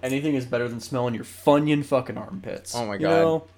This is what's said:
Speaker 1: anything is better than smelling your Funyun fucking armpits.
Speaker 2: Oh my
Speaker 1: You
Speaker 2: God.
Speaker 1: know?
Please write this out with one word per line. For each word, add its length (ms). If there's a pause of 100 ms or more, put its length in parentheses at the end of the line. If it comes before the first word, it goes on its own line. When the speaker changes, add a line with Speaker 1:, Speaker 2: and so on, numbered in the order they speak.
Speaker 1:
anything 320
is 100
better 240
than 120
smelling 340
your 100
Funyun 600
fucking 340
armpits. 560
Speaker 2:
Oh 120
my 80
Speaker 1:
You 60
Speaker 2:
God. 100
Speaker 1:
know? 340 (140)